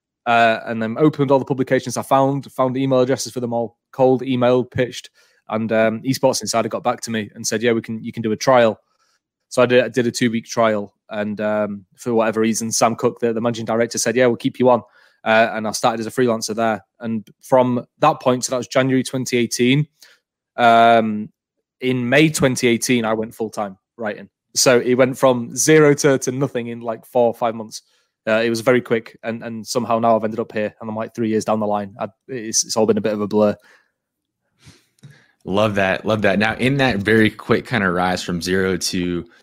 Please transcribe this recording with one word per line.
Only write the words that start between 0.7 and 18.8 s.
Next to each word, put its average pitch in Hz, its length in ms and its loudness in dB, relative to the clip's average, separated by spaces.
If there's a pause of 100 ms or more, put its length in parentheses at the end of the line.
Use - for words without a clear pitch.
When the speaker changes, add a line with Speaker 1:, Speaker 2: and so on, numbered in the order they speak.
Speaker 1:
then 110 200 -6
opened 143 320 -4
all 135 80 4
the 127 60 -4
publications 127 520 -4
I 110 60 -6
found, 135 480 -2
found 131 260 -2
email 135 220 0
addresses 123 340 -2
for 131 60 -10
them 120 120 -6
all, 117 280 -6 (120)
cold 131 300 2
email, 127 420 2
pitched, 123 460 -6 (400)
and, 110 220 -4
um, 110 320 2
Esports 131 380 0
Insider 110 280 -2
got 101 140 -8
back 120 180 -4
to - 80 -12
me 110 240 -6
and 113 140 -12
said, 110 160 -2
"Yeah, 120 80 2
we 113 100 0
can, 110 220 -10
you 117 80 -10
can 117 100 -8
do 113 100 -4
a 104 60 -2
trial." 120 420 4 (720)
So 127 140 2
I - 20 6
did, 123 180 4
I 113 40 -2
did 117 180 -2
a 117 60 0
two-week 117 340 -2
trial, 107 480 -2 (160)
and, 107 320 -6
um, 104 440 -4 (100)
for - 180 -6
whatever 110 280 2
reason, 113 300 -2
Sam 117 240 2
Cook, 117 240 -2
the, 117 140 0
the 110 80 -4
managing 113 240 -4
director, 113 320 -2
said, 113 180 -2
"Yeah, 127 120 4
we'll 120 80 2
keep - 240 -6
you 127 100 4
on." 117 140 4 (400)
Uh, 110 300 2
and 110 140 -6
I 107 40 -4
started 113 280 -2
as 110 60 -6
a 113 60 -8
freelancer 113 420 -2
there. 110 320 -2 (140)
And 113 280 -6 (140)
from 123 420 2 (140)
that 151 220 2
point, 127 260 0
so - 60 -10
that 131 60 -2
was 120 100 -8
January 131 340 0